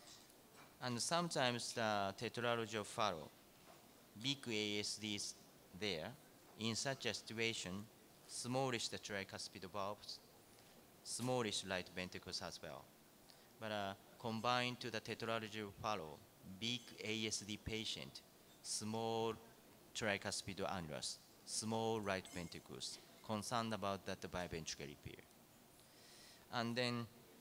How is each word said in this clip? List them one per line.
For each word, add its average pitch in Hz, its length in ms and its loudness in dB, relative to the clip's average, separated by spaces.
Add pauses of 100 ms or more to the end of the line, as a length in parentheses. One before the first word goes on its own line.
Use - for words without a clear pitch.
(800)
And 120 200 2
sometimes 151 720 4
the 104 460 4
tetralogy 117 560 2
of 104 120 0
Fallot, 87 420 2 (920)
big 135 160 2 (120)
A 107 300 4
S - 220 0
Ds 104 340 -2 (440)
there, 92 300 0 (500)
in 110 160 2
such 135 300 0
a 107 80 4
situation, 110 720 0 (420)
smallish 127 640 2
the 98 80 -4
tricuspid 98 720 -4
valves, 101 480 -2 (840)
smallish 123 640 2
right 90 260 2
ventricles 92 500 -4
as 80 160 -6
well. 73 220 -8 (800)
But, 107 100 -2
uh, 101 220 0 (260)
combined 120 640 4
to 120 100 -4
the 110 80 2
tetralogy 110 640 -2
of 98 180 -6
Fallot, 90 380 0 (400)
big 117 220 2 (240)
A 110 200 2
S 107 140 2
D 104 160 -2
patient, 104 640 -4 (400)
small 113 720 2 (640)
tricuspid 98 640 2
annulus, 78 560 -2 (280)
small 113 540 2
right 98 340 2
ventricles, 80 640 -6 (260)
concerned 113 480 2
about 98 320 0
that 95 160 -2
biventricular 85 640 -2
repair. - 360 -10 (1300)
And 117 220 2
then 120 300 2 (360)